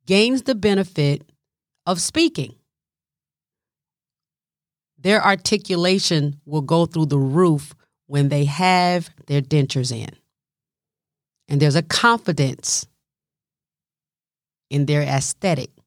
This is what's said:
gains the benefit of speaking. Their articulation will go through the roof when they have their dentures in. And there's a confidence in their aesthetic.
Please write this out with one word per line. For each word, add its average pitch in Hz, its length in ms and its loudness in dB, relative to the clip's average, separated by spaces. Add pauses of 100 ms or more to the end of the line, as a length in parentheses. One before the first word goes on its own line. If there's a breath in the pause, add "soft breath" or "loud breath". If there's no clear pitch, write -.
gains 233 360 2
the 262 120 -2
benefit 185 720 0 (600)
of 175 140 -2
speaking. 320 540 -2 (2500)
Their 190 260 0
articulation 180 1200 0
will 151 160 -4
go 165 260 2
through 160 200 -2
the 139 120 0
roof 143 560 0 (320)
when 143 220 0
they 143 160 0
have 180 640 0 (180)
their 143 140 0
dentures 135 520 0
in. 117 180 -10 (1400)
And 143 120 0
there's 143 160 4
a 170 60 0
confidence 170 1040 -2 (1800)
in 143 180 0
their 147 160 0
aesthetic. 139 680 -4 (160)